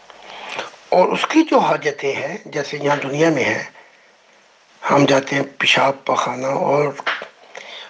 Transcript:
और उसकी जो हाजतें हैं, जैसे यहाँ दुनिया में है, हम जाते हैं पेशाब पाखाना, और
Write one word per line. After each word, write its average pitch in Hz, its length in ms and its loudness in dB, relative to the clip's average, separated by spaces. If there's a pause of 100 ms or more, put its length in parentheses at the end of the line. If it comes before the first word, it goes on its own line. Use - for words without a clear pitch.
(920)
और 180 160 6
उसकी 294 340 2
जो 311 160 4
हाजतें 147 560 0
हैं, 143 360 -8
जैसे 143 280 -6
यहाँ 143 200 0
दुनिया 143 320 2
में 131 140 2
है, 107 280 -4 (1120)
हम 143 220 2
जाते 139 300 2
हैं 139 200 -4
पेशाब - 380 2
पाखाना, 127 540 -4
और 139 480 0 (920)